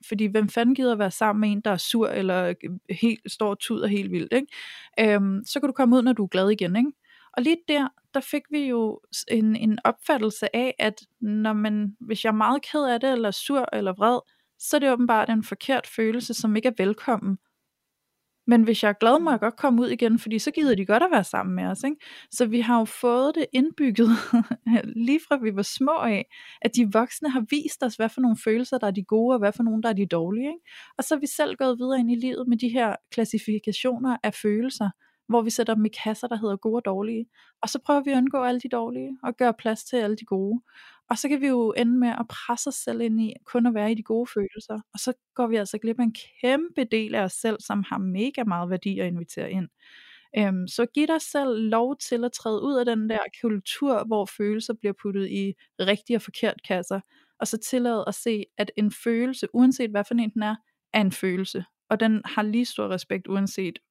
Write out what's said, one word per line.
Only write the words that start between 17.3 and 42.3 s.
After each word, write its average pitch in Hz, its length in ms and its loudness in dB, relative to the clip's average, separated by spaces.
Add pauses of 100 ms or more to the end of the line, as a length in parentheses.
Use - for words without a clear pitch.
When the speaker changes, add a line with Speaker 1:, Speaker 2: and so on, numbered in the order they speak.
Speaker 1:
Men 233 140 8
hvis 220 200 2
jeg 214 60 6
er 202 40 2
glad, 226 260 6
må 339 120 0
jeg 247 60 4
Speaker 2:
Mm. - 20 0
Speaker 1:
godt 220 180 0
komme 240 240 4
ud 247 80 2
igen, 233 300 2
fordi 220 200 -2
så 294 120 -4
gider 294 240 4
de 190 100 0
godt 220 180 4
at 370 80 2
være 226 120 4
sammen 185 320 -4
med 185 100 -2
os, 185 180 -4
ikke? 285 120 -2 (360)
Så - 140 0
vi 226 140 0
har 233 200 4
jo 226 60 2
fået 254 500 0
det 320 180 0
indbygget, 254 560 4
<laughs> 233 1000 0
lige 285 200 2
fra 294 100 0
vi 220 180 -2
var 196 60 -2
små 285 380 -2
af, 214 280 -2 (340)
at - 140 0
de 233 180 4
voksne 254 360 0
har 254 200 0
vist 294 340 -4
os, 233 120 -2
hvad 220 140 0
for 262 120 -4
nogle 233 220 4
følelser, 240 340 0
der 220 100 -2
er 196 40 0
de 190 120 -2
gode, 226 320 2
og 240 40 2
hvad 202 140 2
for 240 100 -2
nogle, 220 200 0
der 233 60 0
er - 40 2
de 196 120 2
dårlige, 185 420 -2
ikke? 330 120 -8 (380)
Og 262 60 -2
så 320 120 -2
er 277 40 0
vi 277 80 -4
selv 294 280 -2
gået 254 240 0
videre 262 200 0
ind 240 120 2
i 240 40 2
livet 254 320 -4
med 240 100 2
de 240 120 0
her 226 260 0 (160)
klassifikationer 233 1120 -2
af 208 100 -2
følelser, 214 560 -2 (400)
hvor 233 120 4
vi 226 80 0
sætter 220 260 0
dem 214 100 2
i 214 40 2 (140)
kasser, 220 240 -4
der 233 100 -4
hedder 202 180 -2
gode 220 240 -2
og 240 60 -6
dårlige. 214 400 -4 (360)
Og 226 80 -4
så 269 160 -4
prøver 285 160 4
vi 277 100 -2
at 269 60 4
undgå 262 260 2
alle 247 160 0
de 247 100 -8
dårlige, 247 540 -6
og 247 140 -6
gøre 240 220 4
plads 220 240 -4
til - 140 -4
alle 214 180 0
de 226 100 -12
gode. 196 360 -2 (480)
Og 226 80 -2
så 285 120 -4
kan 277 120 0
vi 277 60 0
jo 240 300 2
ende 240 200 2
med 247 120 4
at 233 200 -4
presse - 380 -6